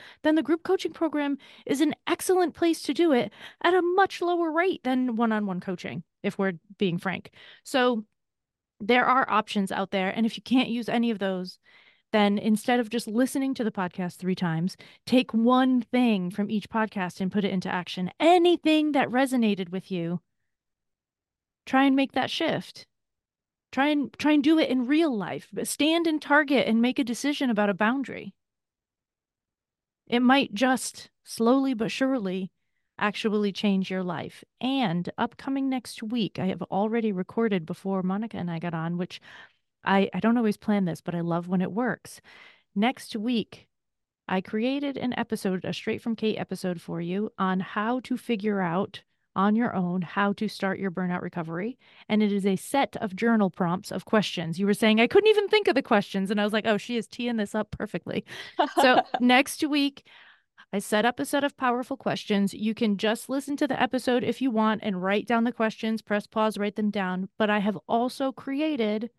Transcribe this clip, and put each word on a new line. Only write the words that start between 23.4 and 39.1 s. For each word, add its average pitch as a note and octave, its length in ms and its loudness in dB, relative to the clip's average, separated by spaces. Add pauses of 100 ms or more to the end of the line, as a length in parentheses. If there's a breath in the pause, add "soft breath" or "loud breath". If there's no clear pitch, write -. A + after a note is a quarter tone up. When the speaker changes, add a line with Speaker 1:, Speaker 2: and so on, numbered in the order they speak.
Speaker 1:
Try C4+ 160 2
and, D4 300 0
try D4+ 160 4
and D4 100 4
do D#4+ 160 6
it - 100 2
in B3+ 180 0
real D4+ 280 2
life. F3 320 -6 (160)
Stand D#4+ 420 0
in D#4 140 0
Target C#4+ 480 4
and A3+ 140 4
make B3 180 0
a C#4 60 0
decision C#4 440 -2
about G#3 200 2
a G3+ 40 0
boundary. A3 600 -2 (1700)
It B3 160 0
might C4 320 4
just B3+ 560 -2 (140)
slowly C4+ 500 2
but G#3+ 180 -2
surely F#3+ 600 -2 (460)
actually G#3 540 0
change F#3+ 400 0
your F#3 120 -4
life. E3+ 380 -8 (200)
And A3+ 560 -2
upcoming C4+ 500 -4
next C4 340 -6
week, A3+ 380 -4
I - 60 -2
have F#3 160 -2
already A3 500 -2
recorded F#3+ 540 -2
before F#3+ 360 -4
Monica G3+ 360 -4
and F3+ 120 -4
I E3 100 -4
got E3+ 140 -6
on, E3+ 240 -4
which F3+ 220 -6 (640 loud breath)